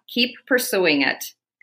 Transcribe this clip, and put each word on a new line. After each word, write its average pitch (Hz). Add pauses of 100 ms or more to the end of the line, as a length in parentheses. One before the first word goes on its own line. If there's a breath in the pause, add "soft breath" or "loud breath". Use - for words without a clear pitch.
keep 247 (100)
pursuing 180
it. - (280)